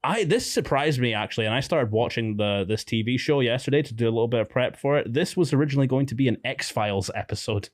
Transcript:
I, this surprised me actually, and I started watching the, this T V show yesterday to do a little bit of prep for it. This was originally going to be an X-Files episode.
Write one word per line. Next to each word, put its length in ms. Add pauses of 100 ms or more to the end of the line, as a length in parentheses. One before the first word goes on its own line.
I, 200
this 260
surprised 500
me 140
actually, 320
and 80
I 60
started 320
watching 440
the, 320
this 160
T 180
V 160
show 220
yesterday 420
to 120
do 100
a 60
little 180
bit 120
of 80
prep 280
for 220
it. 140
This 240
was 160
originally 340
going 200
to 80
be 140
an 160
X-Files 720
episode. 600